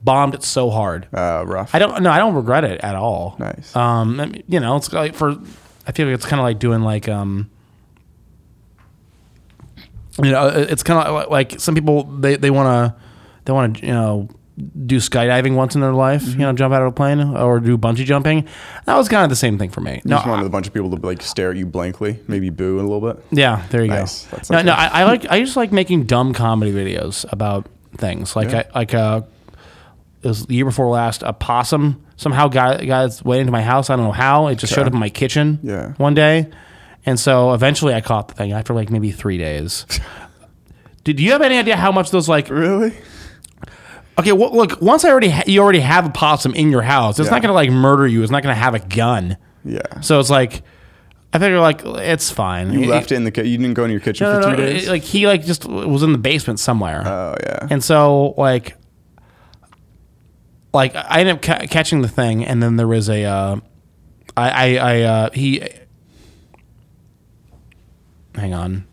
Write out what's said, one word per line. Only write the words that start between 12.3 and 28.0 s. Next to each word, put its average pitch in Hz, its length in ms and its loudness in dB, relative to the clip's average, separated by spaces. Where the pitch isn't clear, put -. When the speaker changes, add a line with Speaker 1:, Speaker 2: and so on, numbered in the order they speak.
Speaker 1:
they 139 140 2
wanna, 127 460 2
they 135 80 -2
wanna, 120 280 0
you - 120 -6
know, 107 360 -2
do 131 120 2
skydiving 127 560 2
once 127 200 0
in 147 60 2
their 135 140 2
life, 135 280 2
Speaker 2:
Mm-hmm. 127 180 -4
Speaker 1:
you 139 60 2
know, 131 60 0
jump 131 220 0
out 131 80 2
of 131 60 0
a 123 40 -2
plane 143 280 0
or 123 260 2
do 117 180 2
bungee 117 260 0
jumping. 147 420 0
That - 120 2
was 254 120 4
kinda 202 200 4
the 123 80 0
same 107 220 0
thing 98 120 -4
for - 100 -10
me. - 140 -8
Speaker 2:
You - 100 -12
Speaker 1:
No, 143 120 0
Speaker 2:
just 123 120 0
wanted 107 140 -2
Speaker 1:
I 98 40 -4
Speaker 2:
a 92 40 -4
bunch 95 160 -4
of - 80 -14
people 95 160 -4
to, 90 160 -6
like, 90 160 -6
stare 92 280 -4
at 92 60 -6
you 95 100 -6
blankly, 92 520 -6
maybe 95 220 -4
boo 92 280 -4
a 98 40 -2
little 101 180 -4
bit? 113 300 -6
Speaker 1:
Yeah, 123 400 2
there 117 120 0
you 110 60 0
Speaker 2:
Nice. 101 380 -4
Speaker 1:
go. - 100 -14
Speaker 2:
That's - 140 -14
Speaker 1:
No, 165 80 4
Speaker 2:
okay. 175 80 2
Speaker 1:
no, 170 80 4
I, 160 120 2
I 170 180 2
like, 226 260 2
I 190 100 2
just 262 160 -4
like 226 160 0
making 180 320 2
dumb 123 300 0
comedy 110 380 0
videos 95 600 -6
about 104 340 -4
things. 95 400 -6